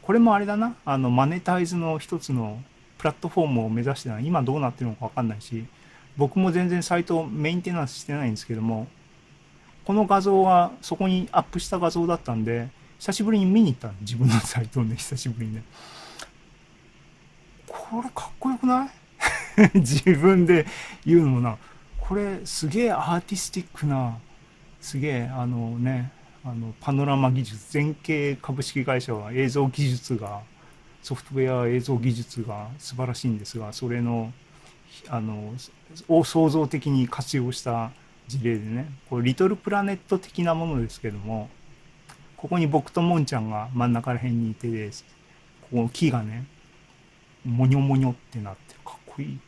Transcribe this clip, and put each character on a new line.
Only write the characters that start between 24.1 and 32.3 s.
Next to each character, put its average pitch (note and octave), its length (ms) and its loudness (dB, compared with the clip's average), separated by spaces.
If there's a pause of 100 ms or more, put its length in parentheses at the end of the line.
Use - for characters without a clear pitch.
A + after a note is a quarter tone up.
す - 180 -8
げ C#3+ 80 -2
え、 B2 260 -2
あ B2+ 120 -4
の A#2 340 -4
ね、 B2+ 320 -2 (320)
あ B2+ 100 -8
の、 A2+ 260 -8
パ - 120 -4
ノ C#3 140 2
ラ C#3 100 2
マ C3 160 4
技 B2+ 120 0
術、 G#2+ 280 -12
全 D3+ 220 0
景 C#3+ 420 -2
株 C3+ 280 -6
式 C3+ 220 -4
会 B2+ 160 0
社 B2 140 -6
は G#2+ 180 -10
映 C3 160 2
像 C3+ 180 2
技 C#3+ 220 0
術 B2 280 -2
が、 G#2 240 -8 (600)
ソ - 140 -8
フ - 80 -16
ト C#3 120 -12
ウ - 20 0
ェ B2+ 240 2
ア A#2+ 60 2
映 B2 120 2
像 B2 180 0
技 A#2+ 160 2
術 A#2 300 -8